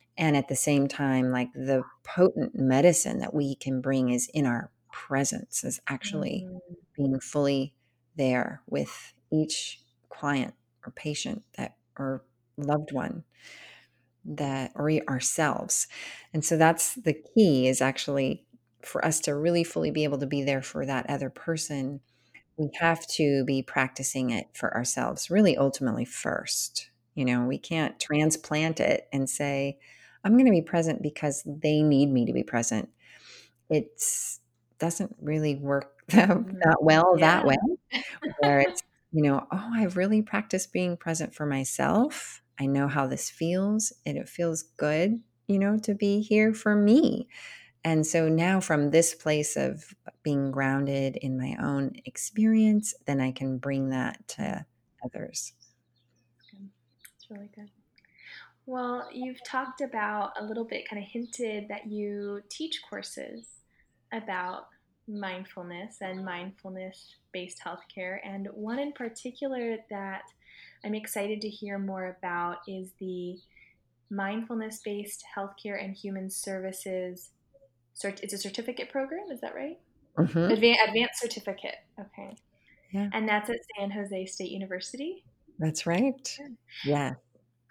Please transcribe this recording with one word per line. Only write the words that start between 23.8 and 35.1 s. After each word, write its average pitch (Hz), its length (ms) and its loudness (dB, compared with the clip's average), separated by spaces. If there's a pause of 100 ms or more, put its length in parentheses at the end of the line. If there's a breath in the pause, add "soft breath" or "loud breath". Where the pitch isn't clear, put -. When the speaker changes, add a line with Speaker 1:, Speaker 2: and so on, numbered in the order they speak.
Speaker 1:
it 113 240 -2
for - 200 -4
ourselves, 123 560 -2
really 190 280 6
ultimately 123 480 0
first. - 840 -6 (240)
You 139 120 -2
know, 123 200 2
we 135 120 -2
can't 156 420 -2
transplant 156 800 0
it - 320 2
and 135 180 -2
say, 139 480 -2 (460 loud breath)
"I'm 214 140 8
gonna 262 120 8
be 175 120 8
present 165 400 0
because 147 440 -2
they 151 360 2
need 143 280 8
me 123 160 4
to - 60 2
be 127 120 0
present." 117 460 -2 (800 loud breath)
It's, - 680 -2 (380)
doesn't 170 420 -2